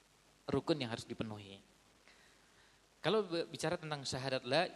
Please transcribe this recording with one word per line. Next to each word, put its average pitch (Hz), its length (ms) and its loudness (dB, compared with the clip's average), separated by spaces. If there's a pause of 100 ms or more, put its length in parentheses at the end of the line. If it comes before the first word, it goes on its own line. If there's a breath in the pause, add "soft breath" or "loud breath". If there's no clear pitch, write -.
(480)
rukun 139 280 4
yang 135 160 0
harus - 160 -4
dipenuhi. 104 480 -6 (1400 loud breath)
Kalau 208 240 4
be-, 170 240 -2
bicara 160 320 -2
tentang 151 240 -4
syahadat 131 400 -2
la 151 320 4